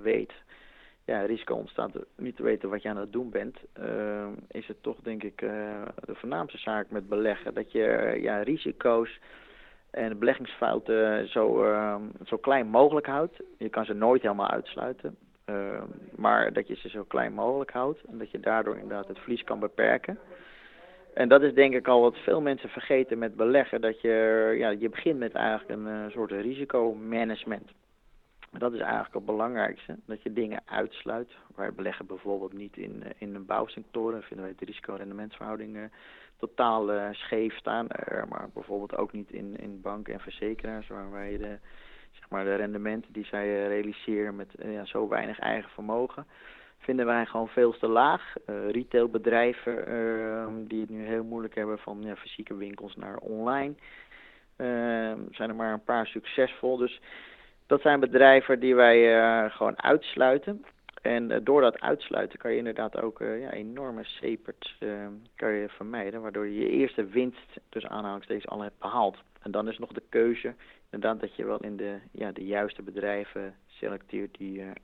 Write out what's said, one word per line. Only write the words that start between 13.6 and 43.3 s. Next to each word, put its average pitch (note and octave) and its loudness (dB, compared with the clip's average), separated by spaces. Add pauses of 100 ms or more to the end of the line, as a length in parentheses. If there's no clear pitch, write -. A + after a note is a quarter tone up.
kan A2 -2
ze G#2+ -6
nooit A2+ 4
helemaal G2+ 0
uitsluiten. - -6 (280)
Ehm, G#2 -6 (300)
maar A2 4
dat A2 0
je A2 -8
ze - -14
zo G#2 -10
klein A#2+ -2
mogelijk B2+ -2
houdt C3 -4 (100)
en A#2 -12
dat A2 -10
je A2+ -10
daardoor A2 0
inderdaad G#2 -8
het G2 -10
verlies - -8
kan G#2+ -4
beperken. A2+ 2 (960)
En B2+ 2
dat C#3 12
is C#3 4
denk C3+ 8
ik B2+ 0
al B2 10
wat A#2+ 6
veel - 2
mensen C#3 -2
vergeten C3 0
met A2 -4
beleggen, A#2 4
dat A2 -2
je, A2 4
ja, A#2+ 2
je G#2 0
begint D3 0
met A2+ -4
eigenlijk A2 -2
een, G#2+ -8
eh, G#2+ -6
soort A2 -4
risicomanagement. A2+ -2 (800)
Dat B2 -4
is A2 -6
eigenlijk A2 -4
het G2+ -6
belangrijkste, G#2+ -4 (100)
dat A2 -12
je A2+ -8
dingen G#2+ -4
uitsluit. A2+ -6 (260)
Wij G2 -6
beleggen F#2+ -8
bijvoorbeeld F#2+ -6
niet G2+ -14
in, G#2 -12
eh, G#2+ -12
in G2+ -10
een G2 -12
bouwsector, A2 -4
dan A2 -8
vinden - -12
wij F#2+ -12
het F#2+ -10
risico-rendementsverhouding, G#2+ -12
eh, G#2 -10 (540)
totaal, A2 0
eh, G2+ -2
scheef A2 -2
staan. A2+ -4
Eh, - -6
maar - -10
bijvoorbeeld G2+ -8
ook G2+ -2
niet G#2 -10
in, G2+ -12
in G2+ -12
banken G#2+ -10
en G2+ -12
verzekeraars, A2 -8
waar G2+ -12
wij G2+ -8
de, G#2 -10 (540)
zeg - -20
maar, G2 -4
de G2 2
rendementen G#2 -4
die G#2 -8
zij, G#2 -4